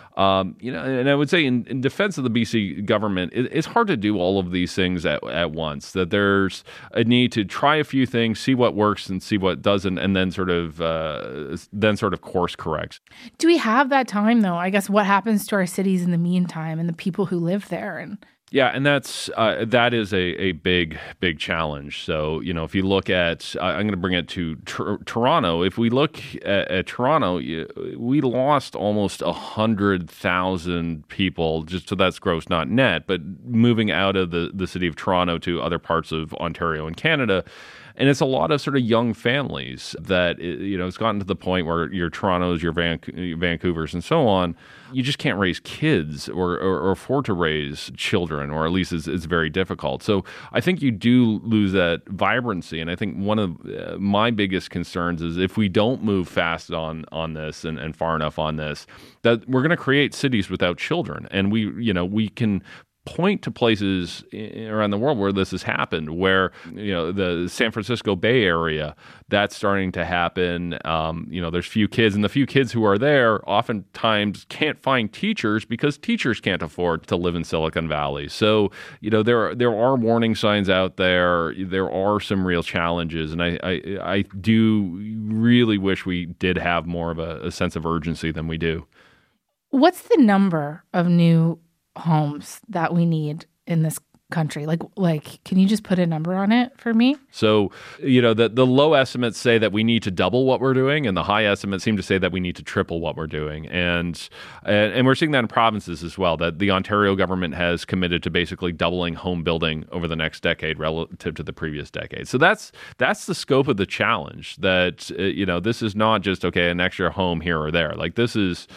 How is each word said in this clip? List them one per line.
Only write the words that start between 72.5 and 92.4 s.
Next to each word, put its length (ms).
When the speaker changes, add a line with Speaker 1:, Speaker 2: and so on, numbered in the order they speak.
Speaker 1:
who 120
are 140
there 500
oftentimes 1000
can't 320
find 320
teachers 520
because 340
teachers 400
can't 240
afford 420
to 100
live 200
in 80
Silicon 440
Valley. 400
So, 440
you 100
know, 100
there, 320
there 220
are 200
warning 380
signs 340
out 300
there. 600
There 320
are 280
some 240
real 200
challenges, 680
and 120
I, 180
I, 400
I 200
do 580
really 500
wish 300
we 180
did 320
have 300
more 240
of 80
a, 220
a 100
sense 240
of 100
urgency 460
than 160
we 100
do. 300
Speaker 2:
What's 320
the 160
number 720
of 140
new 540
homes 720